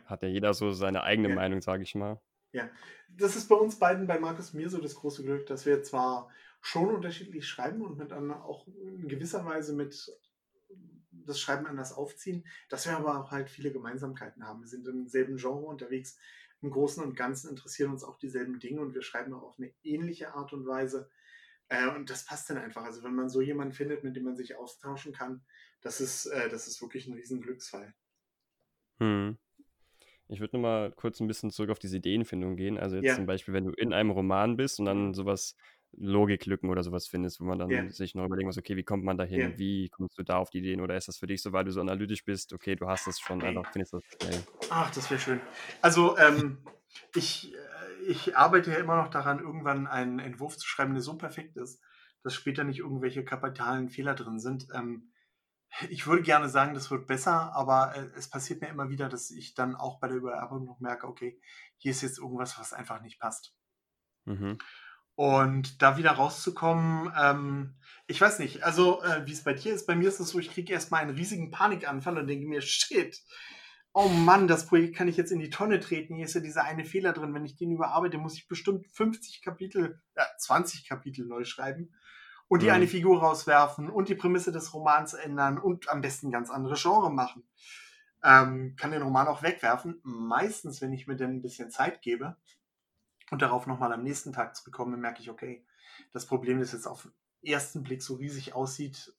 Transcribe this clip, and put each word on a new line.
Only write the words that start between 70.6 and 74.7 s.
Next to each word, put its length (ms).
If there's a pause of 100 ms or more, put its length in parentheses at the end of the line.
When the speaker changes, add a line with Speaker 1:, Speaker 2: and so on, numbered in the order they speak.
Speaker 2:
erst 220
mal 60
einen 180
riesigen 340
Panikanfall 680
und 100
denke 180
mir: 160
„Shit, 580 (720)
oh 160
Mann, 380
das 220
Projekt 280